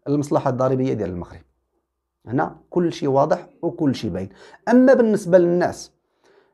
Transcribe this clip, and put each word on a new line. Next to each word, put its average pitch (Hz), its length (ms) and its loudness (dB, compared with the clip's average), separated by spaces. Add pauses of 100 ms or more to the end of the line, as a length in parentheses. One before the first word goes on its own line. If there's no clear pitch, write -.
للمصلحة 143 420 0
الضريبية 131 420 0
ديال 98 180 -4
المغرب. 87 300 -12 (840)
هنا 139 300 -4 (140)
كل 175 220 0
شيء 147 160 -6
واضح 143 400 0 (140)
وكل 151 320 -2
شيء 107 160 -6
باين. 90 180 -8 (400)
أما 254 260 6
بالنسبة 202 440 2
للناس 175 540 0 (600)